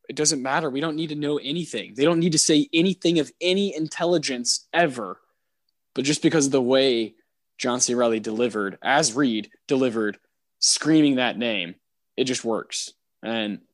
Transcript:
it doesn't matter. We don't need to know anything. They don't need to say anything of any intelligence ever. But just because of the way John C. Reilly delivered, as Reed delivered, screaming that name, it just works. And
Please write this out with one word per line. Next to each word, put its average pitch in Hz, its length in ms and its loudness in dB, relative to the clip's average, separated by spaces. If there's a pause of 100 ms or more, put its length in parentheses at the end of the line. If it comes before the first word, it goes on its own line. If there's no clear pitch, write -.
it 139 80 -8
doesn't 151 240 0
matter. 139 300 -2
We 135 100 -4
don't 156 160 -2
need 160 140 -4
to 151 40 -6
know 147 220 -2
anything. 127 580 -6
They 131 120 2
don't 170 120 4
need 170 140 4
to 156 60 2
say 147 340 4
anything 170 460 2
of 139 120 -2 (120)
any 185 340 0
intelligence 156 960 -2
ever. 123 480 0 (760)
But 131 120 -2
just 151 160 0
because 151 240 4
of 135 60 0
the 135 100 2
way 123 520 2 (440)
John 127 220 -2
C. 120 140 0
Reilly 117 260 2
delivered, 107 600 -4
as 139 320 0
Reed 117 380 0 (160)
delivered, 113 520 0 (420)
screaming 147 560 4
that 123 200 -2
name, 101 380 -4 (420)
it 131 80 0
just 127 180 -4
works. - 520 -6 (280)
And 107 380 -4 (140)